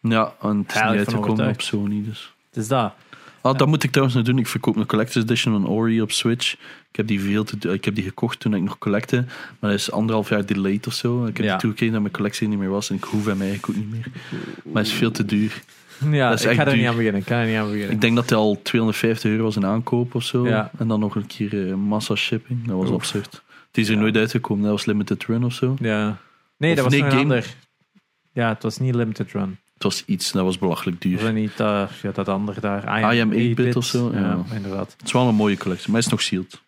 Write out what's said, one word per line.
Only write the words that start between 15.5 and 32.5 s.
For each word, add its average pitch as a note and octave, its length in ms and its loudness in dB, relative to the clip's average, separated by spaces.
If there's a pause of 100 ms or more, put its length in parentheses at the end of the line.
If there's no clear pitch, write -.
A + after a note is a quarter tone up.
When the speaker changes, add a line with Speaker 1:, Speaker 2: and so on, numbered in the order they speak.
Speaker 2:
Ja, C3+ 180 4
Speaker 1:
Dat A#2 100 2
is A#2+ 60 -2
Speaker 2:
ik A2+ 60 4
ga B2 60 4
Speaker 1:
echt C#3 140 4
Speaker 2:
er - 20 4
niet A#2 80 4
Speaker 1:
duur. B2 80 4
Speaker 2:
aan A#2 60 0
beginnen. G#2+ 260 2
Ik F#2 60 -8
ga A#2+ 140 0
er A2+ 60 0
niet A2 100 0
aan G#2+ 80 0
beginnen. G#2 260 -4
Speaker 1:
Ik G#2+ 100 0
denk A#2 140 4
dat A#2+ 140 2
hij A#2 100 4
al G#2+ 240 4
tweehonderdvijftig A2+ 680 2
euro A2 120 2
was G#2+ 120 0
in G2+ 100 0
aankoop A#2+ 500 0
of A2+ 80 -2
zo. B2 240 0
Speaker 2:
Ja. A2 300 0
Speaker 1:
En A2+ 100 -2
dan A2 120 2
nog G#2 160 -2
een G2+ 120 -4
keer, G2+ 420 -4
eh, F#2+ 60 -2
massa G#2 400 0
shipping. A#2 520 -4
Dat G2 100 -2
was F#2 100 2
Speaker 2:
Oef. - 80 0
Speaker 1:
absurd. - 460 -6 (260)
Het - 100 -4
is A2 100 2
er A2 60 2
Speaker 2:
Ja. G#2+ 60 2
Speaker 1:
nooit A2 180 4
uitgekomen. A2 460 0
Dat G#2 80 2
was G2+ 140 -2
limited G#2 400 0
run A#2 180 0
of A#2+ 100 0
zo. C3 260 0
Speaker 2:
Ja. G#2+ 380 0 (400)
Nee, D#3 120 2
Speaker 1:
Of E3 60 4
Speaker 2:
dat C#3 100 2
was B2+ 80 6
Speaker 1:
nee, C#3+ 100 6
Speaker 2:
nog C#3 80 4
een C3+ 80 6
Speaker 1:
Game C#3 140 4
Speaker 2:
ander. A#2 200 -2 (800)
Ja, A#2 160 0
het A2 140 -4
was A2+ 160 -2
niet C3 160 0
limited A2 360 -2
run. G2 260 -4 (160)
Speaker 1:
Het - 120 -12
was - 200 -2
iets, - 260 -2
dat F#2+ 120 0
was F#2 140 2
belachelijk F2 440 -2
duur. F#2 140 2
Speaker 2:
Was G#2 80 -2
dat A2+ 100 0
niet, G#2+ 260 -2
eh, G#2 240 2 (180)
ja, G2+ 100 -4
dat G2 180 -4
andere G2+ 320 -2